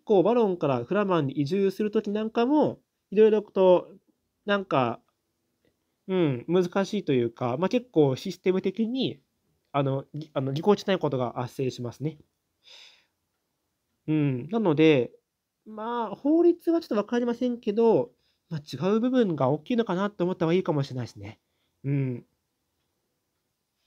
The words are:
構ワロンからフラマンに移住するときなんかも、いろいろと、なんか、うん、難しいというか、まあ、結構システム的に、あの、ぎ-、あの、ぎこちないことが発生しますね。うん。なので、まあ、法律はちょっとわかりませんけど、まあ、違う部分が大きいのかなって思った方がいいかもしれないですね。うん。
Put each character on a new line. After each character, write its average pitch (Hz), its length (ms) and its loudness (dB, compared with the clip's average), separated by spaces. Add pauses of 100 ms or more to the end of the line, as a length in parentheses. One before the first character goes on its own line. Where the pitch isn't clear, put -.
構 190 160 4
ワ 202 100 2
ロ 233 160 2
ン 180 80 -2
か 151 120 -2
ら 120 160 0
フ 185 100 -4
ラ 208 100 0
マ 180 160 2
ン 143 60 0
に 131 80 -6
移 147 100 -2
住 196 260 0
す 214 120 -4
る 208 80 -2
と 214 100 0
き 208 100 -6
な 214 140 -4
ん 226 60 -6
か 240 160 0
も、 269 340 0 (300)
い 196 60 -6
ろ 214 120 8
い - 20 2
ろ 214 120 2
と、 185 480 4 (560)
な 202 100 0
ん 190 80 -4
か、 127 360 0 (1080)
う 190 80 -2
ん、 143 320 0
難 175 160 2 (220)
し 208 140 -4
い - 40 -6
と 147 80 0
い 120 120 2
う 117 60 -2
か、 127 280 -4
ま 185 80 0
あ、 - 20 2
結 247 240 -4
構 139 240 4
シ 185 160 -8
ス - 60 -14
テ 185 140 0
ム 185 100 -2
的 214 260 -4
に、 240 320 -6 (520)
あ 143 100 0
の、 135 320 -2
ぎ-、 151 180 -12
あ 147 80 -4
の、 135 140 -4
ぎ 160 80 -6
こ 202 140 4
ち - 80 -8
な 196 100 -2
い 175 40 -2
こ 147 120 -4
と 135 80 -2
が 123 180 -4
発 123 200 -8
生 127 140 -4
し 123 120 -10
ま 117 100 -10
す - 100 -16
ね。 151 140 -6 (1900)
う 156 60 0
ん。 143 340 0
な 226 120 -4
の 175 140 0
で、 147 380 4 (540)
ま 220 400 -8
あ、 202 80 -10
法 320 280 2
律 339 280 2
は 330 100 2
ち - 40 -8
ょ - 20 -18
っ - 20 -14
と 233 80 -2
わ 208 80 0
か 240 140 -2
り 240 80 -2
ま 240 80 -2
せ 254 120 -4
ん 240 120 -4
け 208 160 -6
ど、 214 380 2 (360)
ま 165 80 -8
あ、 143 40 -6
違 185 360 -2
う 220 40 0
部 247 100 0
分 220 260 2
が 127 140 2
大 151 80 0
き 151 140 -8
い 233 40 0
の 226 80 2
か 185 100 -4
な 196 140 -2
っ - 20 -16
て - 120 -6
思 180 100 0
っ 180 40 -8
た 165 100 -2
方 - 20 2
が 165 60 2
い 185 60 2
い - 20 0
か 175 100 -2
も 139 120 0
し - 80 -14
れ 127 40 -10
な 123 60 -6
い 113 40 -8
で - 60 -14
す - 40 -20
ね。 104 220 -16 (460)
う 139 80 -4
ん。 131 320 -4 (1600)